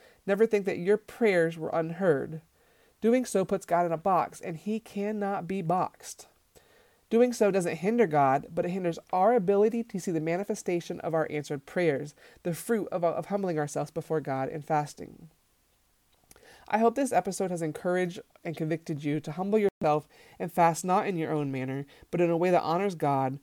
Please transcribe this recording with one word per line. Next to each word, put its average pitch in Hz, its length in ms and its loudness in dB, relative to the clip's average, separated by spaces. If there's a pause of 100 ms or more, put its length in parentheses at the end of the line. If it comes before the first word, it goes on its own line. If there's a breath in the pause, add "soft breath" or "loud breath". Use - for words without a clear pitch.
(260 soft breath)
Never 202 200 4
think 208 180 2
that 190 140 -2
your 196 180 2
prayers 175 600 2
were 156 100 -6
unheard. 165 720 0 (640 soft breath)
Doing 233 240 4
so 190 180 0
puts 190 220 -4
God 175 180 2
in 170 80 -2
a 160 60 -2
box, 180 420 0
and 175 160 -8
he 214 240 -4
cannot 202 680 -4
be 190 140 -4
boxed. - 640 -4 (840 soft breath)
Doing 233 240 4
so 208 160 2
doesn't 180 260 0
hinder 208 300 2
God, 143 460 4
but 165 120 -4
it 180 60 -4
hinders 175 280 -2 (140)
our 196 220 4
ability 214 500 2
to - 160 -8
see 190 100 -6
the 160 100 0
manifestation 175 800 -4
of 160 120 -6
our 160 180 0
answered 147 360 -6
prayers, 151 480 0 (280 loud breath)
the 175 120 -2
fruit 214 360 -2
of, 175 140 -2
of 165 220 0
humbling 196 320 -2
ourselves 147 320 -4
before 156 320 -4
God 135 260 -4
and 151 160 -10
fasting. 156 640 -4 (1400 loud breath)
I 214 120 0
hope 233 160 4
this 277 180 0
episode 180 380 0
has 170 100 -4
encouraged 180 600 -2 (220)
and 165 140 -8
convicted 160 480 -4
you 151 160 -2
to 156 120 -8
humble 190 260 0
yourself 156 500 0 (300 soft breath)
and 180 120 -6
fast 170 360 2
not 185 200 2
in 185 120 -2
your 160 160 -2
own 147 180 -2
manner, 135 320 -4 (260 loud breath)
but 175 120 2
in 170 80 4
a 170 80 2
way 180 120 2
that 175 120 4
honors 185 320 0
God, 139 480 0